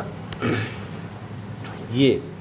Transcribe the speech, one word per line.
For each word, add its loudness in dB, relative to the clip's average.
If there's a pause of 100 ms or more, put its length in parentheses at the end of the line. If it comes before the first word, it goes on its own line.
(1900)
ये 8 (300)